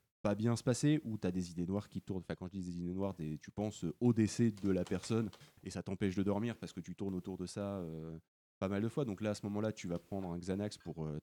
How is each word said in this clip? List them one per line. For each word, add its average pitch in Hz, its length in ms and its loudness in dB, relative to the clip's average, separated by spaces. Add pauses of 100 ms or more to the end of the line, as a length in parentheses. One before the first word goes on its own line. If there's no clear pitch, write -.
(220)
pas 101 120 2
bien 113 220 4
se - 80 -4
passer, 147 400 4
ou 110 140 -2
t'as 92 140 0
des 90 200 -2
idées 85 140 -2
noires 98 240 0
qui - 120 -6
tournent, 95 200 -4
enfin - 140 -6
quand 92 100 -10
je 85 60 -10
dis 95 120 -6
des 87 160 -4
idées 87 140 -2
noires, 95 220 -2
des, 78 240 -4
tu - 120 -16
penses 104 320 -4 (160)
au 120 140 6
décès 110 380 4
de 101 200 0
la 90 140 4
personne, 107 440 0 (320)
et 98 80 -10
ça 92 140 -6
t'empêche 95 320 0
de 98 80 4
dormir 101 320 2
parce - 160 -10
que - 80 -10
tu 87 160 -10
tournes 98 200 -4
autour 92 220 -4
de 90 80 -4
ça, 101 340 -4
euh, 80 380 -8 (460)
pas 95 60 2
mal 101 120 2
de 113 60 2
fois. 147 160 0
Donc 104 160 -2
là, 107 120 2
à 101 40 -2
ce - 100 -6
moment-là, 104 280 2
tu - 160 -8
vas 87 100 0
prendre 95 320 -6
un 85 60 -2
Xanax 95 400 -2
pour, 80 260 -8
euh, 76 200 -4